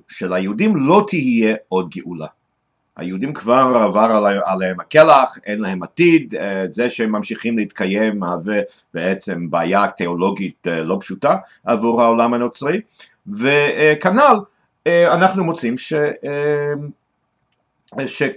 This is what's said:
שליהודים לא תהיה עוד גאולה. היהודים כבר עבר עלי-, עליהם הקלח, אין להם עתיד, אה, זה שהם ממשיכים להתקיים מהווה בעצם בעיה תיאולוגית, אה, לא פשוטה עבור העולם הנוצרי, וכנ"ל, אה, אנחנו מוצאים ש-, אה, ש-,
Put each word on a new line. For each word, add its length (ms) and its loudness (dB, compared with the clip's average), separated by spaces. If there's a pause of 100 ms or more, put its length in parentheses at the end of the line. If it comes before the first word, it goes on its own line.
שליהודים 680 -2
לא 320 4
תהיה 480 0 (120)
עוד 220 -2
גאולה. 380 -12 (680)
היהודים 380 -8
כבר 500 2
עבר 160 0
עלי-, 460 2
עליהם 340 -4
הקלח, 680 6
אין 140 -4
להם 240 -6
עתיד, 520 2
אה, 340 -4
זה 200 -2
שהם 220 -4
ממשיכים 460 -4
להתקיים 640 -2
מהווה 400 -4 (340)
בעצם 560 -6
בעיה 380 0 (100)
תיאולוגית, 680 -4
אה, 160 -2
לא 180 -2
פשוטה 340 -2 (300)
עבור 360 0
העולם 320 2
הנוצרי, 480 -4 (460)
וכנ"ל, 1120 2 (500)
אה, 260 4
אנחנו 300 2
מוצאים 340 -4
ש-, 160 -10
אה, 800 -2 (1300)
ש-, 140 -8 (160)